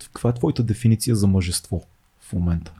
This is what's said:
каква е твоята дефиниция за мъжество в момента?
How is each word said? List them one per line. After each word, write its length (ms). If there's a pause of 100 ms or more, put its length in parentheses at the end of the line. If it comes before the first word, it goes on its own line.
каква 260
е 40
твоята 280
дефиниция 540
за 100
мъжество 560 (380)
в 120
момента? 480